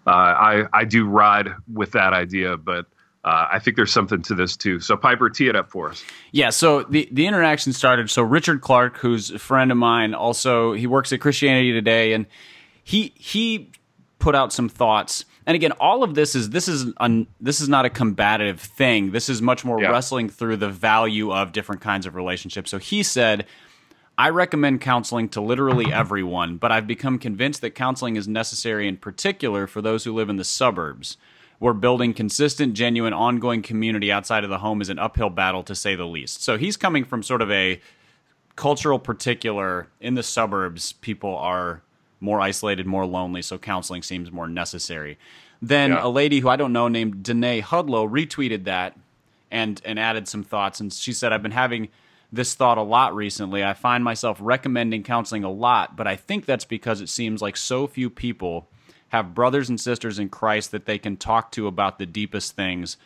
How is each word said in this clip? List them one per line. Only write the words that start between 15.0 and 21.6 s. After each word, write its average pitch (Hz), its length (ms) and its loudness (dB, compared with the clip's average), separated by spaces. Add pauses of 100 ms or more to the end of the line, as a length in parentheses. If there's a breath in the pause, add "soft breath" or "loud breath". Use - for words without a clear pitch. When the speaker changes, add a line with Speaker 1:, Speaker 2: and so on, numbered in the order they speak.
Speaker 2:
And 165 100 2
again, 156 180 2
all 208 300 2
of 165 120 -2
this 147 200 2
is, 110 160 -2
this 175 180 -2
is 131 280 -2
un-, 113 300 2 (140)
this 135 180 -2
is 147 80 -2
not 139 160 4
a 123 60 2
combative 104 720 0
thing. 110 500 2
This 113 160 -2
is 120 140 -2
much 123 240 0
more 117 160 0
Speaker 1:
Yeah. 98 80 2
Speaker 2:
wrestling 123 400 0
through 110 280 -4
the 101 120 -2
value 107 640 2
of 95 180 0
different 101 300 -6